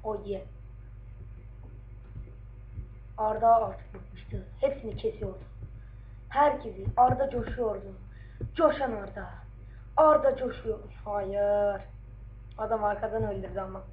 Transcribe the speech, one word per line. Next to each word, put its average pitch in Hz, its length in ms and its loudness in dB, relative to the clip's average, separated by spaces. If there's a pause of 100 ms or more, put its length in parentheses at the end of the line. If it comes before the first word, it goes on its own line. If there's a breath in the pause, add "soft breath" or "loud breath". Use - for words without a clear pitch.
O 214 200 -2
ye. 196 200 -4 (2750)
Arda 220 380 8
artık 202 380 0
bıkmıştı. - 480 -8 (180)
Hepsini 262 360 0
kesiyordu. 214 480 -4 (840 soft breath)
Herkesi. 233 580 2 (100)
Arda 254 340 8
coşuyordu. 226 640 -2 (600 loud breath)
Coşan 294 380 4
Arda. 196 380 -6 (680 soft breath)
Arda 294 400 8
coşuyor. 226 420 -4 (260)
Hayır. 202 760 2 (800)
Adam 220 260 0
arkadan 214 380 0
öldürdü 196 380 -2
ama. 190 220 -8 (100)